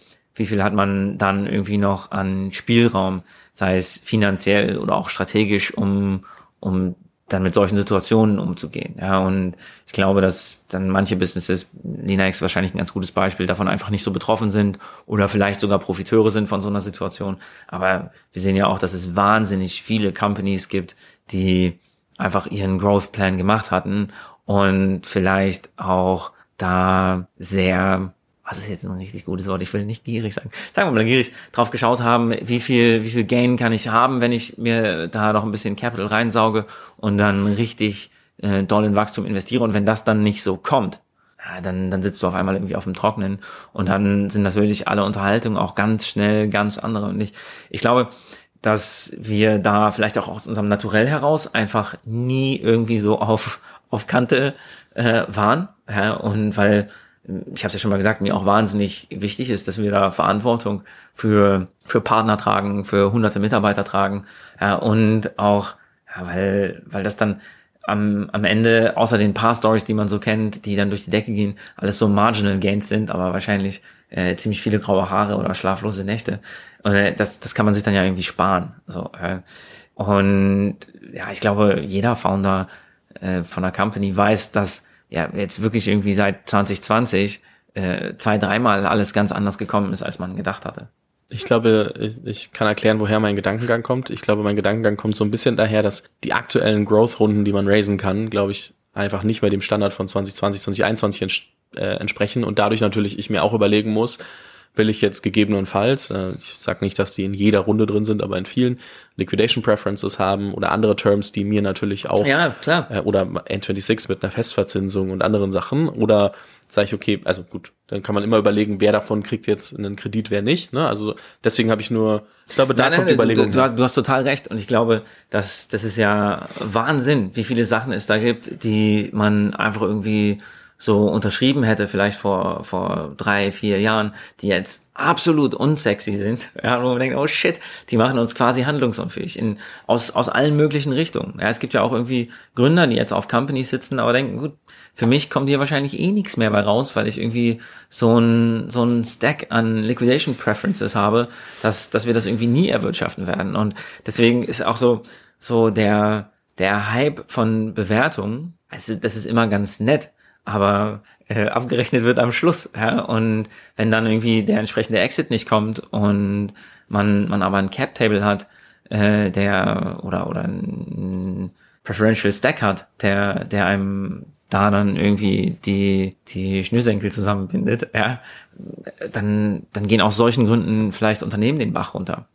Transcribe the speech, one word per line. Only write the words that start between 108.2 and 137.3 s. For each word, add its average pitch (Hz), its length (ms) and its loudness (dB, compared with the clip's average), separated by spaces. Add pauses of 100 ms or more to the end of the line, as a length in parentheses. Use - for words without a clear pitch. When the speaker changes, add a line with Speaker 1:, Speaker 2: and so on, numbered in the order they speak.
Speaker 2:
aber 98 140 -2
in 95 80 -6
vielen 123 340 0 (380)
Liquidation 104 440 0
Preferences 101 560 0
haben 98 360 0
oder 98 180 0
andere 107 240 4
Terms, 101 380 2
die 101 100 -2
mir 104 180 0
natürlich 101 480 -4
auch, 98 160 2
Speaker 1:
Ja, 143 360 2
klar. 160 280 -2
Speaker 2:
äh, 104 100 -2
oder 92 480 0
N 98 140 -4
twenty-six 98 460 -2
mit - 160 -4
einer 101 80 -4
Festverzinsung 98 800 -2
und 95 120 -2
anderen 101 280 2
Sachen, 135 380 0
oder 101 420 2 (380)
sag 104 160 2
ich, 107 80 -6
okay, 101 320 -2
also 92 180 -2
gut, - 300 -16 (140)
dann 101 140 -8
kann 104 140 -4
man 101 80 0
immer 110 140 4
überlegen, 104 420 2
wer 104 140 4
davon 104 300 0
kriegt - 220 -6
jetzt - 320 -4
einen 101 200 -8
Kredit, 107 340 -6
wer 101 100 0
nicht, 147 300 -2
ne? 156 160 0
Also 107 280 -4 (280)
deswegen 113 260 2
habe 110 120 2
ich 107 100 -8
nur, 110 340 0 (220)
ich - 80 -16
glaube, 135 180 4
da 123 100 4
Speaker 1:
Nein, 127 100 4
Speaker 2:
kommt 175 60 4
Speaker 1:
nein, 185 100 2
Speaker 2:
die 156 60 6
Überlegung 113 320 4
Speaker 1:
du, 101 40 -4
du, 127 80 2
Speaker 2:
her. 131 120 4
Speaker 1:
du 117 120 2
hast 127 120 2
total 131 280 2
recht 139 240 -2
und 113 100 -6
ich 98 100 -10
glaube, 113 340 2 (280)
dass - 380 -4
das 107 160 -4
ist 104 140 -4
ja 104 500 2 (140)
Wahnsinn, 120 720 0
wie 117 100 -2
viele 117 220 0
Sachen 117 260 0
es 98 160 -4
da 107 100 4
gibt, 117 460 -2
die 107 480 2
man 104 420 2
einfach 107 280 -2
irgendwie 104 560 0 (400)
so 104 280 2
unterschrieben 110 560 2
hätte, 107 260 2
vielleicht 101 320 0
vor, 95 440 -2
vor 92 520 -6
drei, 101 360 0
vier 101 280 -2
Jahren, 107 360 0 (260)
die 101 60 -4
jetzt 95 480 -2
absolut 151 580 2
unsexy 120 640 0
sind, 107 400 -4
<laughs> - 80 -10
ja, 123 180 0
wo 127 80 0
man 123 80 0
denkt, 131 200 -2
oh 143 100 0
shit, - 320 0 (320)